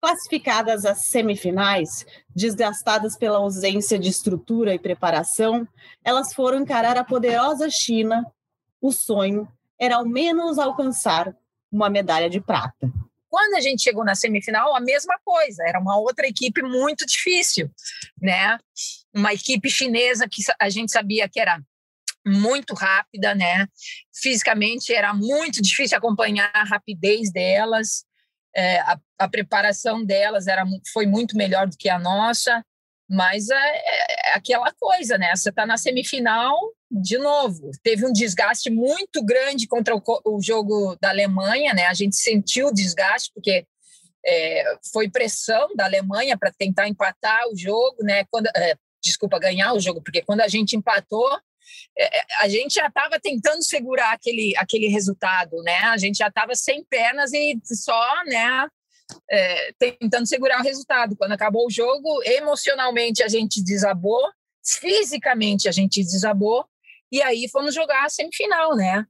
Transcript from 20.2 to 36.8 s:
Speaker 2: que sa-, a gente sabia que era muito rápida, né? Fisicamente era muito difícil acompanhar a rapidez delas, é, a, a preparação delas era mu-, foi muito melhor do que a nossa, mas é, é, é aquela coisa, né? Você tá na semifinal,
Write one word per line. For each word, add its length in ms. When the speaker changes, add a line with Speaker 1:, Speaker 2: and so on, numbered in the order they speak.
Speaker 2:
que 140
sa-, 180
a 80
gente 240
sabia 340
que 140
era 180
muito 480
rápida, 600
né? 320
Fisicamente 800
era 220
muito 480
difícil 340
acompanhar 560
a 100
rapidez 680
delas, 720
é, 260
a, 200
a 80
preparação 800
delas 420
era 200
mu-, 160
foi 140
muito 280
melhor 320
do 120
que 100
a 100
nossa, 640
mas 400
é, 60
é, 760
é 60
aquela 440
coisa, 380
né? 180
Você 160
tá 140
na 140
semifinal, 760